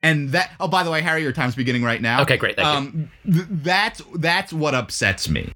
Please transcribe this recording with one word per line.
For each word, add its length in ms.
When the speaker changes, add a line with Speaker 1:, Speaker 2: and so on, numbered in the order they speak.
Speaker 1:
And 280
that, 220
oh, 80
by 140
the 80
way, 100
Harry, 220
your 100
time's 220
beginning 280
right 180
now. 200
Speaker 2:
Okay, 160
great, 180
thank 120
you. 60
Speaker 1:
Um, 380
th-, 180
that's, 520
that's 380
what 200
upsets 540
me. 280